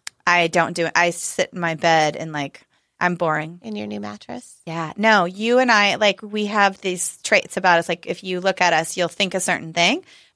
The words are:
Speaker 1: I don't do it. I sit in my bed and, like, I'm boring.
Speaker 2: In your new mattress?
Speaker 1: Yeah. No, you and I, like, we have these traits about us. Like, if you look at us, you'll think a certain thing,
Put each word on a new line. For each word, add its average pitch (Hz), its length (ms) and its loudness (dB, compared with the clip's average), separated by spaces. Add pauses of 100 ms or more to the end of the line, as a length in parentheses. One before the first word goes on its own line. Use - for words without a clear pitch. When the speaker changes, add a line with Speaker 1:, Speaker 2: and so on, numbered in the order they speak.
(260)
Speaker 1:
I 175 220 4
don't 170 260 0
do 170 140 -2
it. - 80 -6
I 175 160 2
sit - 420 -6
in 185 60 -10
my 165 160 -2
bed 160 400 2
and, 160 160 -10
like, 143 340 -10 (340)
I'm 180 160 0
boring. 160 480 -2
Speaker 2:
In 220 120 -12
your 208 100 -8
new 208 140 -10
mattress? 208 680 -14
Speaker 1:
Yeah. 165 320 -8
No, 208 280 4
you 220 340 0
and 247 120 4
I, 202 240 4
like, 202 280 2
we 208 240 -4
have 202 340 2
these 180 420 -6
traits - 320 0
about 180 240 4
us. 170 80 -2
Like, 170 200 -6
if 180 160 -8
you 185 160 -6
look 190 220 -2
at 175 120 4
us, 165 240 -2
you'll 175 120 0
think 190 260 -4
a 190 40 -2
certain 165 340 -4
thing, 196 300 2 (320)